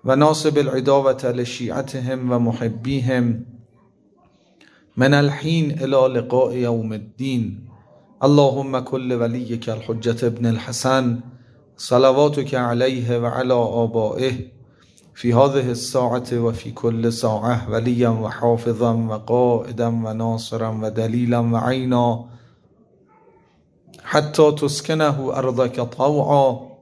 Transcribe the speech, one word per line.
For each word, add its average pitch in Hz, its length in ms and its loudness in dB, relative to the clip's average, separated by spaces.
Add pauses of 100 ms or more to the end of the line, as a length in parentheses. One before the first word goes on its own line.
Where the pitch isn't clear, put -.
و 127 100 4
ناصب 151 420 4
العداوة 131 680 2
لشیعتهم 123 1040 -4
و 120 80 0
محبیهم 117 1040 -2 (1500)
من 135 160 4
الحین 143 720 0
الی 131 300 2
لقاء 123 400 0
یوم 117 380 -2
الدین. 107 680 -6 (640)
اللهم 135 640 2
کن 131 180 -6
لولیک 117 680 -4
الحجة 113 580 -4
ابن 117 180 -2
الحسن 120 760 0 (540)
صلواتک 135 760 2
علیه 123 640 0
و 120 80 -2
علی 127 260 -2
آبائه 117 1000 0 (600)
فی 120 180 0
هذه 135 360 4
الساعة 123 720 -2
و 117 120 0
فی 117 200 -10
کل 117 380 -2
ساعة 113 600 -2
ولیاً 117 440 2
و 110 140 -4
حافظاً 117 720 0
و 113 160 -2
قائداً 117 760 0
و 113 220 -4
ناصراً 113 680 -4
و 110 100 -4
دلیلاً 117 520 0
و 117 140 0
عینا 123 680 0 (1800)
حتی 151 460 4
تسکنه 147 680 -2
ارضک 127 680 -2
طوعا 139 680 2 (220)